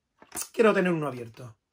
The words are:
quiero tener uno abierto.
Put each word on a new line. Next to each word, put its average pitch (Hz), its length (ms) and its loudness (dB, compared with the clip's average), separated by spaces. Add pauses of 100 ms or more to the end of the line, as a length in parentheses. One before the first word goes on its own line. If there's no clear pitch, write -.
(520)
quiero 214 220 4
tener 180 180 2
uno 156 140 -2
abierto. 123 500 -12 (160)